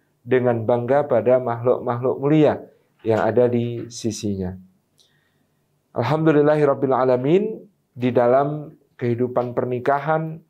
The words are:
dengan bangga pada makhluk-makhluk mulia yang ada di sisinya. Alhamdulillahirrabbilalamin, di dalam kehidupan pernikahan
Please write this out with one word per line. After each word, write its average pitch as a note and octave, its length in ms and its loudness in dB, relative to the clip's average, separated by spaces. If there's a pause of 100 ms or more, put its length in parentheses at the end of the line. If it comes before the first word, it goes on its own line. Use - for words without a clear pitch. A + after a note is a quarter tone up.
(240)
dengan A#2+ 440 0
bangga A#2+ 400 0
pada B2 320 2
makhluk-makhluk A#2+ 800 -2
mulia C#3+ 440 2 (400)
yang A2 200 0
ada A#2 240 2
di A#2 440 -2
sisinya. F#2+ 640 -6 (1400)
Alhamdulillahirrabbilalamin, C#3+ 1700 2 (300)
di B2+ 160 -2
dalam C#3+ 600 2 (280)
kehidupan B2 520 -2
pernikahan C#3+ 880 -4 (100)